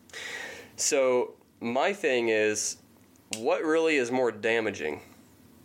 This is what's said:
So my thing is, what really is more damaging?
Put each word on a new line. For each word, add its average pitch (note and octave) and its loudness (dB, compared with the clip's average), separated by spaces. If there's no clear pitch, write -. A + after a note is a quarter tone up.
So B2+ 2
my C3+ 0
thing B2+ 0
is, G#2+ 0
what D#3+ 0
really D#3+ 2
is B2 0
more B2+ 2
damaging? G#2+ -2